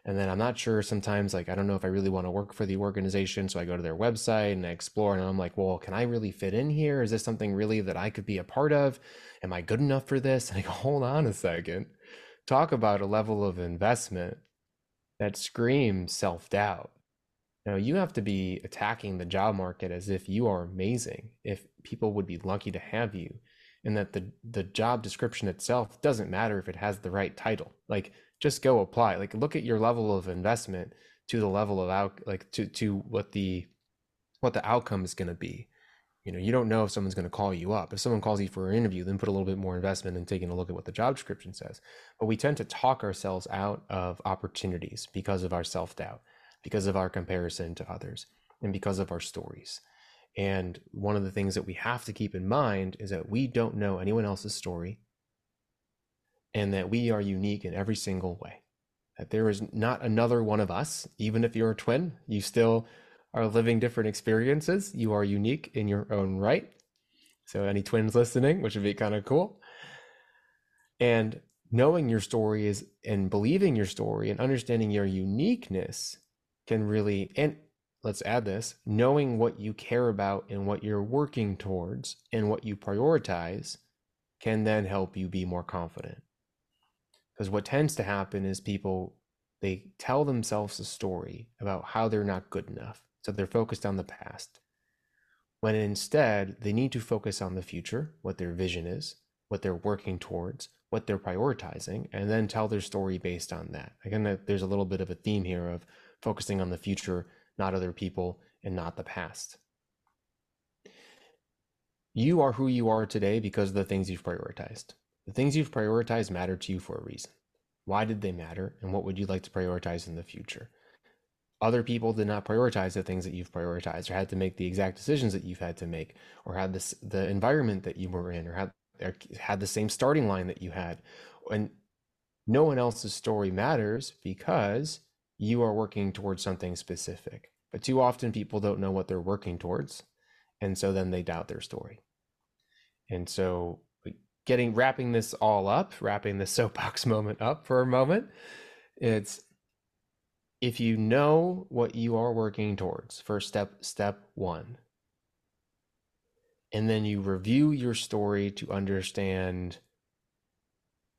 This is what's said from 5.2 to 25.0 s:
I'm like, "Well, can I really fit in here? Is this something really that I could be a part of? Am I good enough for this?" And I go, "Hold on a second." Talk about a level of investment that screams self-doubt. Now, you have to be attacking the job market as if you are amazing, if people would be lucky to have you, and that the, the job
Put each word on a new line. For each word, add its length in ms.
I'm 140
like, 200
"Well, 200
can 160
I 100
really 280
fit 220
in 160
here? 320
Is 100
this 120
something 300
really 280
that 160
I 120
could 160
be 120
a 60
part 300
of? 260
Am 100
I 80
good 180
enough 260
for 140
this?" 300
And 100
I 20
go, 100
"Hold 320
on 220
a 80
second." 540
Talk 240
about 300
a 40
level 380
of 160
investment 760
that 180
screams 760
self-doubt. 760
Now, 120
you 220
have 160
to 100
be 400
attacking 560
the 60
job 280
market 380
as 180
if 180
you 200
are 160
amazing, 640
if 240
people 300
would 120
be 140
lucky 320
to 80
have 340
you, 240
and 120
that 180
the, 180
the 200
job 400